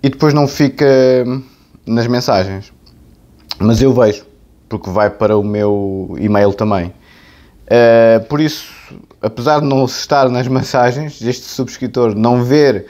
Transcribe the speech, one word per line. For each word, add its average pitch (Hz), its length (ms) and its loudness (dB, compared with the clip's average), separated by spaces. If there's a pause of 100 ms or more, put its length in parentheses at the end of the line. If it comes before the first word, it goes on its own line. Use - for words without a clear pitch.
e 139 80 0
depois 147 240 0
não 147 140 2
fica 143 400 0 (960)
nas 117 220 -2
mensagens. 101 640 -2 (880)
Mas 110 220 0
eu 135 120 2
vejo, 113 320 0 (440)
porque 101 200 -10
vai 101 200 0
para 107 280 0
o 104 60 0
meu 101 760 -4
e-mail 101 340 2
também. 95 400 -4 (720)
Eh, 117 520 4 (100)
por 147 120 -2
isso, - 300 -4 (500)
apesar 143 400 -2
de 147 60 -2
não 135 180 0
estar 131 440 0
nas 123 180 -4
mensagens, 131 760 -2
este 123 240 -6
subscritor 120 680 -4
não 120 280 0
ver 131 460 2